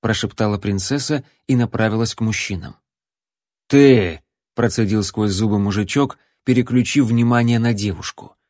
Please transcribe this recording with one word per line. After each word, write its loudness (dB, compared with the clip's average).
прошептала -2
принцесса -4
и 0
направилась 0
к -16
мужчинам. -6
Ты! 4
процедил 0
сквозь -2
зубы 0
мужичок, -2
переключив 0
внимание 2
на 0
девушку. -8